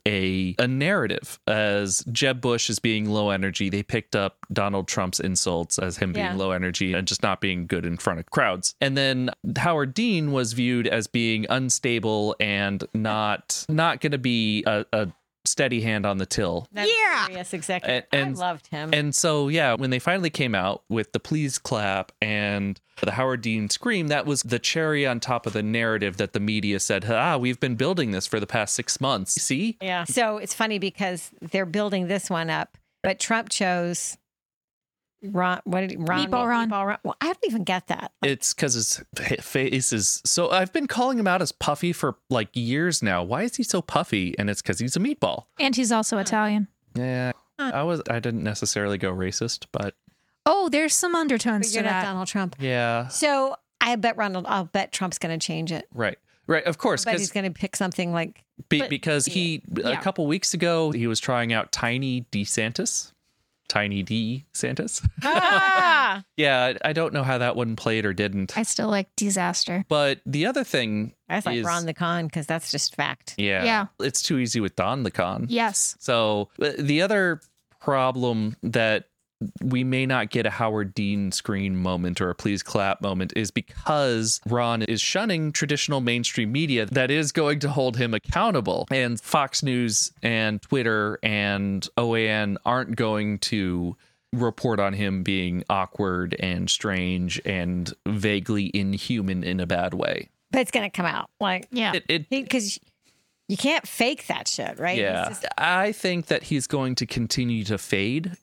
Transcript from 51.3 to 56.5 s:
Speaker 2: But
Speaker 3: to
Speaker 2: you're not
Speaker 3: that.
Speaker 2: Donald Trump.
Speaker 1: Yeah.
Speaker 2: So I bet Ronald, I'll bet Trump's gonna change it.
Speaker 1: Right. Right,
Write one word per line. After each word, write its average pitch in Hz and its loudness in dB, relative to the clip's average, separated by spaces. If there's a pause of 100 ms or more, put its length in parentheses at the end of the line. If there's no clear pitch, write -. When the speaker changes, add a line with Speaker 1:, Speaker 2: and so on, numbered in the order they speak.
Speaker 2:
But - -2
Speaker 3:
to 208 -2
Speaker 2:
you're 226 0
not 220 2
Speaker 3:
that. 185 0
Speaker 2:
Donald 190 -2
Trump. 185 -2
Speaker 1:
Yeah. 120 0
Speaker 2:
So 277 0 (260)
I 240 2
bet 226 0
Ronald, 190 -2
I'll 196 0
bet 190 -2
Trump's - -4
gonna 165 -4
change 160 -4
it. 165 -6
Speaker 1:
Right. 113 -2 (300)
Right, 156 2